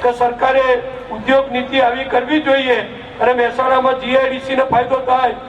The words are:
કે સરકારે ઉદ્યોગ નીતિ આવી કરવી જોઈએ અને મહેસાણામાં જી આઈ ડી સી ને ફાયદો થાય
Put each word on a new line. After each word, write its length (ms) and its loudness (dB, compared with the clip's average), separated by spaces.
કે 80 2
સરકારે 720 0
ઉદ્યોગ 400 0
નીતિ 300 -2
આવી 220 0
કરવી 380 0
જોઈએ 400 2
અને 120 4
મહેસાણામાં 680 2
જી 180 0
આઈ 120 2
ડી 100 -6
સી 160 -4
ને 80 2
ફાયદો 320 0
થાય 400 0